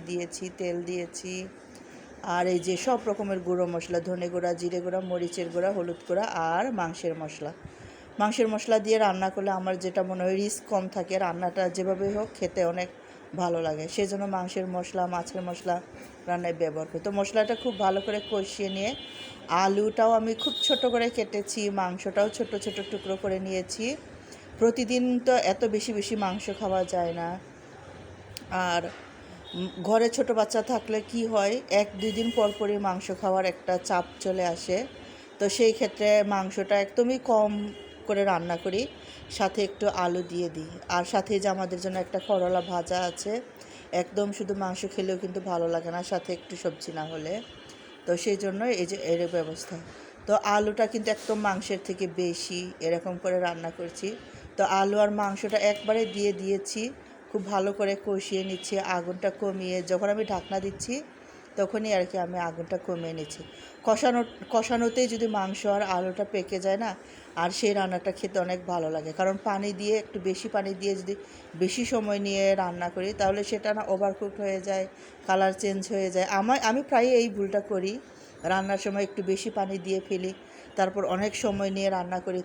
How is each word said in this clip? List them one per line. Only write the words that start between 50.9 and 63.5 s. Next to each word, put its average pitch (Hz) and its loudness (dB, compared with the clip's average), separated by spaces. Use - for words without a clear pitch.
একদম 214 0
মাংসের 190 -2
থেকে 190 -2
বেশি 175 -2
এরকম 170 0
করে 185 2
রান্না 170 -2
করছি। 170 -6
তো - 2
আলু 202 4
আর 208 4
মাংসটা 202 0
একবারে 214 2
দিয়ে 202 2
দিয়েছি, 196 -2
খুব 208 -4
ভালো 196 2
করে 196 0
কষিয়ে 196 0
নিচ্ছি, 190 -4
আগুনটা 180 -2
কমিয়ে। 185 -2
যখন 190 2
আমি 214 0
ঢাকনা 196 -2
দিচ্ছি 196 -6
তখনই 214 0
আর 180 2
কি 185 -8
আমি 180 -2
আগুনটা 170 -4
কমিয়ে 165 -4
নিচ্ছি। 151 -8